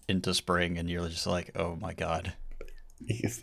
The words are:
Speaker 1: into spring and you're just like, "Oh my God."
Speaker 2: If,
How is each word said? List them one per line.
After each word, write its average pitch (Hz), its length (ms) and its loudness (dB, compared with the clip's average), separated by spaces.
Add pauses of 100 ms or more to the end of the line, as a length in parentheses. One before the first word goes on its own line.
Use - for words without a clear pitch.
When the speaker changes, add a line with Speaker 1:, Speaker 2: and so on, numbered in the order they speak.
Speaker 1:
into 92 260 4
spring 87 440 4
and 85 120 -2
you're 87 200 0
just 85 180 -4
like, 90 280 2
"Oh 87 220 0
my 90 160 -4
God." 82 400 0 (720)
Speaker 2:
If, 110 360 0